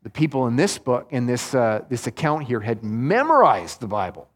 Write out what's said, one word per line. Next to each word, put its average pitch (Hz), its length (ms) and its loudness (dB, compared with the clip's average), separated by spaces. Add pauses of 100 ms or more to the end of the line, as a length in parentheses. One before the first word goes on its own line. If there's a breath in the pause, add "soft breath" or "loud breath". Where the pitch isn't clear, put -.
The 110 60 -14
people 139 380 0
in 117 80 0
this 180 240 2
book, 123 320 -2
in 123 160 -2
this, 123 260 -2
uh, 113 340 2
this 123 200 -4
account 151 380 -2
here, 117 140 -2
had 107 240 -4
memorized 139 960 2
the 120 80 -8
Bible. 98 480 -6